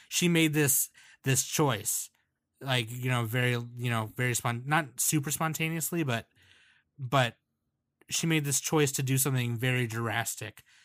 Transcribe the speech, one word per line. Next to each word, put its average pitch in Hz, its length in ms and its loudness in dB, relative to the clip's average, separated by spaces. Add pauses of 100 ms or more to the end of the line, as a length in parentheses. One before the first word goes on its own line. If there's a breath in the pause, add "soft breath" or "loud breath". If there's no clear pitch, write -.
she - 200 0
made 165 280 4
this, 147 340 2 (340 loud breath)
this 131 220 2
choice, - 640 0 (520)
like, 127 280 0
you 123 220 -4
know, 120 140 2
very, 123 260 2
you 120 400 -4
know, 110 260 0
very 127 160 0
spon-, 120 320 -4
not 151 220 0 (120)
super 156 300 0
spontaneously, 160 720 -2
but, 123 240 -2 (720 soft breath)
but 127 380 2 (760)
she - 160 -2
made 160 180 2
this 143 160 -2
choice 147 340 2
to 143 100 -2
do 131 160 2
something 127 360 0
very 127 300 0
drastic 113 800 -4 (220 soft breath)